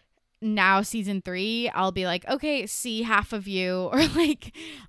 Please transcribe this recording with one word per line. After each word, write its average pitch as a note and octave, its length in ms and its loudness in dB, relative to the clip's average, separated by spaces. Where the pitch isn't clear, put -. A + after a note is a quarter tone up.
now G3 420 4
season G3+ 400 -2
three, G#3+ 480 -2
I'll F#3+ 220 0
be F#3 140 -4
like, F3+ 220 -2
"Okay, C#4 380 -2
see A3+ 360 -4
half A3 300 2
of G3+ 160 -6
you," F#3 400 0
<laughs> - 40 -2
or, D4+ 160 6
like, D4+ 460 0